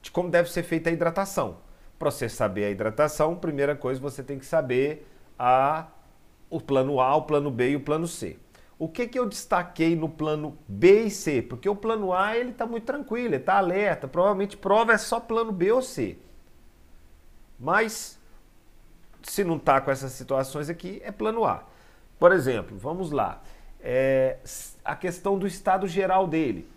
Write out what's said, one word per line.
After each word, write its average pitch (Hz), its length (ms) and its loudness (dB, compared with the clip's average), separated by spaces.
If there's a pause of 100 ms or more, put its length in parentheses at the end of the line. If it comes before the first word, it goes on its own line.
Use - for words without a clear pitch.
de - 80 -16
como 180 180 -2
deve 170 220 2
ser 175 120 -4
feita 165 280 -2
a - 20 0
hidratação. 165 640 -2 (400)
Pra 151 120 0
você 123 180 -6
saber 104 380 0
a 101 40 0
hidratação, 147 680 0
primeira 147 380 -2
coisa 135 240 -4
você 139 240 -10
tem 135 160 -10
que 135 60 -16
saber 143 640 0 (300)
a 135 480 4 (680)
o 165 80 -4
plano 135 400 0
A, 131 160 4
o 160 60 2
plano 147 280 0
B 123 200 0
e 143 60 0
o 139 40 -4
plano 156 260 -2
C. 101 300 -10 (420)
O 160 80 -6
que 240 200 -4
que 247 120 -6
eu 247 80 0
destaquei 175 680 0
no 156 120 -2
plano 151 500 -4 (100)
B 180 360 8
e 208 60 0
C? 147 300 0
Porque 120 280 -6
o 208 60 0
plano 208 380 -2
A, 202 240 2
ele 247 160 -4
tá 226 140 -6
muito 233 180 -8
tranquilo, 247 500 -4
ele 127 40 0
tá 185 180 2
alerta. 185 500 0
Provavelmente 196 500 0
prova 220 360 4
é 208 60 6
só 226 200 -2
plano 226 320 -2
B 190 220 2
ou 254 80 4
C. 127 380 -6 (1400)
Mas, 202 640 -2 (1000)
se - 220 -4
não 165 140 -2
tá 135 220 4
com 131 100 -4
essas 131 220 -4
situações 135 560 -4
aqui, 175 360 -10
é 220 60 -12
plano 220 340 -2
A. 113 200 -2 (540)
Por 175 140 10
exemplo, 120 440 0
vamos 156 340 -6
lá. 104 300 -2 (400)
É, 131 640 2
s-, - 400 -16
a 147 100 -4
questão 185 440 -2
do 196 80 -2
estado 190 400 0
geral 185 400 2
dele. 147 500 -2